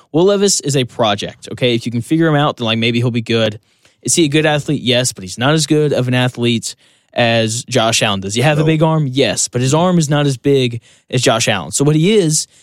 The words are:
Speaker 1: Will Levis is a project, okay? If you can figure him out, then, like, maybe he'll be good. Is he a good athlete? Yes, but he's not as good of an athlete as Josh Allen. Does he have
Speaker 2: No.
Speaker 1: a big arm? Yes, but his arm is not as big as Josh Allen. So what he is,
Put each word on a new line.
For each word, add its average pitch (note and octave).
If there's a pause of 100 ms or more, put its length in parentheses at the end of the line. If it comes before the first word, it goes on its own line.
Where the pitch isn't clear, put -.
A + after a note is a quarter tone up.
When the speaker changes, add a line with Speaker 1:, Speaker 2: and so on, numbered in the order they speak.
(120)
Speaker 1:
Will E3
Levis G3+
is C#3
a B2+
project, G#2
okay? A#2+
If A#2
you A#2+
can A#2
figure D#3+
him D3+
out, C#3+
then, B2
like, A2+
maybe A#2
he'll A#2+
be A#2
good. A2+ (420)
Is -
he E3+
a -
good D3+
athlete? D3
Yes, B2
but G2
he's F#2
not C3
as D#3
good D3+
of B2
an B2
athlete A#2+ (380)
as A#2
Josh A2+
Allen. G2+
Does G2
he A#2
have D3+
Speaker 2:
No. D#3
Speaker 1:
a D#3
big D#3+
arm? D#3+
Yes, B2+
but B2
his C3
arm F3
is C#3+
not D3
as C3+
big B2+ (300)
as B2+
Josh A2+
Allen. F#2
So -
what D3+
he E3+
is, D#3+ (160)